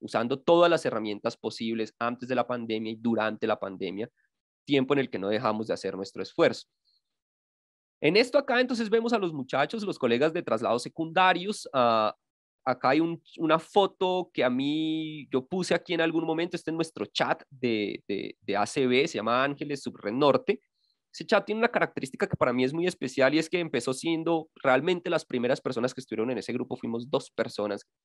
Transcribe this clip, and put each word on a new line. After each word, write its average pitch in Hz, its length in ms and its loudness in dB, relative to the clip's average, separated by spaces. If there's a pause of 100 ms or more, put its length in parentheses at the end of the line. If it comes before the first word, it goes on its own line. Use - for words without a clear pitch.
usando 117 400 -2
todas 170 280 8
las 165 160 2
herramientas 107 520 -4
posibles 113 640 -6
antes 120 280 -4
de 131 60 -2
la 120 120 2
pandemia 113 460 -4
y 117 40 -8
durante 110 500 0
la 107 120 0
pandemia, 95 520 -6 (560)
tiempo 139 280 4
en 139 60 4
el 131 100 0
que 101 100 -6
no 98 80 -4
dejamos 110 400 0
de 90 60 0
hacer 92 220 -6
nuestro 95 280 -8
esfuerzo. 127 420 2 (1300)
En 160 160 4
esto 262 220 4
acá, 254 220 2
entonces, 233 300 -2
vemos 226 220 2
a 233 60 4
los 180 140 -2
muchachos, 143 520 -2
los 185 140 -6
colegas 127 340 2
de 170 100 -4
traslados 113 400 0
secundarios. 175 880 0
Ah, 113 440 2 (480)
acá 131 260 0
hay 151 100 4
un, 170 200 -2 (180)
una 160 200 2
foto 185 760 0
que 139 120 0
a 127 60 2
mí, 156 840 -4
yo 131 140 -2
puse 185 280 -2
aquí - 200 -4
en 165 60 0
algún 165 240 0
momento, 165 320 -4
está 165 140 -10
en 165 60 -4
nuestro 160 300 -6
chat - 440 -2
de, 113 560 -2
de, 104 340 -6
de 98 160 -4
A 104 100 0
C 135 200 -2
B, 131 220 2
se 113 100 -8
llama 117 240 0
Ángeles 143 400 -4
Subred 104 300 -8
Norte. 139 480 2 (520)
Ese 160 140 -12
chat 202 180 2
tiene 208 140 -4
una 233 140 2
característica - 560 -2
que - 80 -6
para 131 160 2
mí 127 100 2
es 131 100 2
muy 170 140 -2
especial 139 480 2
y 156 40 4
es 160 120 -2
que 185 80 -2
empezó 139 340 -2
siendo 160 560 -2 (140)
realmente 160 480 2
las 160 140 -2
primeras 123 360 -2
personas 123 320 -2
que - 80 -14
estuvieron 110 300 -4
en 120 80 -4
ese 117 140 -6
grupo, 123 240 -6
fuimos 120 340 -6
dos - 220 -4
personas, 104 520 -6 (200)